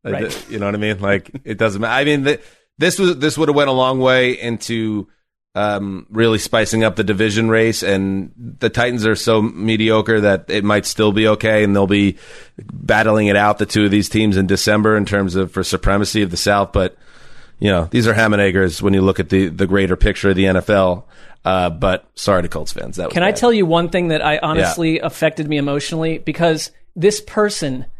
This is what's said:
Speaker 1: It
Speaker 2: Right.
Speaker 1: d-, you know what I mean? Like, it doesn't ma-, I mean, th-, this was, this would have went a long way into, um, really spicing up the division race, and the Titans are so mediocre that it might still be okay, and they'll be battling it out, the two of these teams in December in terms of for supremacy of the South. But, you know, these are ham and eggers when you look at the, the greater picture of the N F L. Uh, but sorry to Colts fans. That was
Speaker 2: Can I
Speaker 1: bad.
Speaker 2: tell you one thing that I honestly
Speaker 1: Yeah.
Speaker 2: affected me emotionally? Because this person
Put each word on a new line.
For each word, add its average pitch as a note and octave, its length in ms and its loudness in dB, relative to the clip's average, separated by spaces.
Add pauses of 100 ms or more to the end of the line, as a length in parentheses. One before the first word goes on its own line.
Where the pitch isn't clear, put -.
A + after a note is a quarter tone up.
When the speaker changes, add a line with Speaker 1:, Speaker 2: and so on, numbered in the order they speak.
Speaker 1:
It A2+ 60 -6
Speaker 2:
Right. - 180 -4
Speaker 1:
d-, - 240 -14
you G#2+ 60 -8
know G2+ 80 -4
what G2+ 80 -4
I - 20 -4
mean? G#2+ 240 -4
Like, G2+ 300 -2 (120)
it G#2+ 140 -8
doesn't G#2 240 0
ma-, A#2 80 -2
I C3+ 160 0
mean, D3 180 0
th-, C#3+ 160 0 (380)
this E3+ 220 0
was, F3+ 180 2
this C#3+ 200 -2
would D3+ 120 2
have C#3+ 60 2
went C#3+ 140 2
a C3+ 40 0
long B2+ 260 0
way B2+ 400 2
into, A2 680 -6 (460)
um, G2+ 560 -4
really A2 280 2
spicing A2 460 0
up G#2 120 0
the A2 80 -2
division G#2+ 460 0
race, A2+ 340 2
and G2 540 -2
the A#2 320 -6
Titans A#2+ 360 -2
are A2 100 2
so A2 260 2
mediocre A2 800 0
that G2 280 2
it G2+ 140 -2
might G#2 220 0
still G#2+ 260 0
be G#2+ 180 2
okay, G#2+ 340 2
and G2+ 120 2
they'll G2 120 2
be G2+ 300 2 (560)
battling G#2+ 540 2
it G2+ 80 2
out, G#2 220 4
the G#2 80 0
two G#2+ 200 2
of G2 60 4
these G2+ 160 2
teams G#2+ 300 2
in F#2+ 100 2
December G#2+ 480 2
in G#2 100 0
terms G2 300 -2
of F#2+ 160 -2
for F#2+ 120 -4
supremacy G2 580 0
of F#2 100 -2
the F2 60 -6
South. G2+ 340 0
But, F#2 240 -2 (640)
you G#2 100 2
know, E2+ 220 2
these A2+ 160 2
are A2+ 60 2
ham G#2+ 200 2
and G2+ 80 2
eggers F#2 400 2
when G2 120 2
you F#2+ 80 4
look F#2+ 180 2
at F2 100 -4
the, F#2+ 180 2
the F2 200 -2
greater F#2 280 2
picture G2+ 340 0
of F#2+ 60 2
the F#2+ 120 2
N F#2+ 100 2
F F2 120 -4
L. F#2 380 2 (360)
Uh, F2+ 260 0
but F#2 360 -2 (100)
sorry F#2 280 0
to E2+ 60 -4
Colts - 220 -6
fans. - 260 -8
That E2+ 100 -6
was - 60 -8
Speaker 2:
Can F3 100 0
I G3+ 80 2
Speaker 1:
bad. G3+ 60 -4
Speaker 2:
tell A#3+ 160 4
you G3+ 120 2
one E3 240 0
thing F3 200 -2
that D#3 140 0
I D3+ 140 0
honestly D#3+ 600 0
Speaker 1:
Yeah. - 80 -6
Speaker 2:
affected D#3 440 -2
me D3+ 80 -2
emotionally? D3 600 -4
Because D#3+ 520 -2 (240)
this G3+ 260 0
person D#3+ 640 -4 (140)